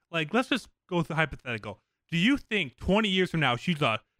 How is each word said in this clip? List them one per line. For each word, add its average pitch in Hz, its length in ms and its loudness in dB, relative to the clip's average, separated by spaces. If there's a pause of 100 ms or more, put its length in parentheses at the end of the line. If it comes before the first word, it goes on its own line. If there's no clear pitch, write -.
(120)
like, 160 220 -4
let's 247 160 2
just - 180 -2 (200)
go 180 100 -2
with 165 100 2
the 160 80 -6
hypothetical. 117 640 -4 (320)
Do 165 60 -2
you 240 200 4
think 185 400 -6
twenty 202 320 2
years 185 220 2
from 165 80 0
now, 131 160 2
she's 151 260 -2
a 113 180 0 (200)